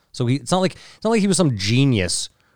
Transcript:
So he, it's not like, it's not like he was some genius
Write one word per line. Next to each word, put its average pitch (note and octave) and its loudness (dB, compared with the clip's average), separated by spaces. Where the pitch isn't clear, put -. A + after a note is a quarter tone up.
So B2+ -4
he, B2+ 0
it's B2+ -8
not F#3 2
like, F#3 0
it's - -20
not A3 0
like A3+ 2
he F#3+ 2
was G3 2
some D3 2
genius A2 0